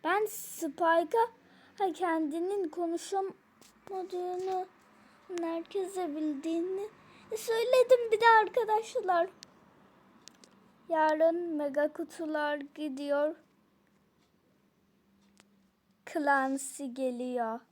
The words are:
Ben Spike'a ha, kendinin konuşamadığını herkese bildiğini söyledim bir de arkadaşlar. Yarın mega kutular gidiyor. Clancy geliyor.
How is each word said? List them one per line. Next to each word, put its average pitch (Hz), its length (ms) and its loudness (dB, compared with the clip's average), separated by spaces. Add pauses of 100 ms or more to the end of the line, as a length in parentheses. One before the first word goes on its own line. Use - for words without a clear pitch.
Ben 392 220 0
Spike'a 339 1000 0 (520)
ha, 381 140 0
kendinin 339 760 -2
konuşamadığını 370 2000 -6 (760)
herkese 339 760 -6
bildiğini 330 720 -4 (480)
söyledim 480 760 4
bir 427 80 2
de 466 60 6 (140)
arkadaşlar. 415 880 0 (1600)
Yarın 320 680 4
mega 294 380 0
kutular 302 640 -4
gidiyor. 285 800 -2 (2750)
Clancy 269 800 0
geliyor. 247 760 -4 (120)